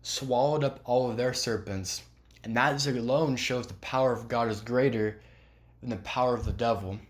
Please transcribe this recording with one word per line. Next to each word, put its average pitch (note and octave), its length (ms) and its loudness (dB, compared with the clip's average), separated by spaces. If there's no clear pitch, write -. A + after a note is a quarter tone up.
swallowed C#3 640 0
up C3+ 180 -4
all B2 260 2
of A2 60 -4
their B2 180 0
serpents. G2 720 -4
And A2+ 140 -4
that C#3 280 2
alone C3 520 0
shows B2 280 -2
the - 100 -14
power C3 360 2
of A2+ 160 -4
God A#2 220 0
is G#2 100 -2
greater A2+ 640 2
than B2+ 100 -8
the A2+ 80 -2
power B2 360 0
of A2+ 100 -2
the A2 80 -2
devil. G2+ 480 0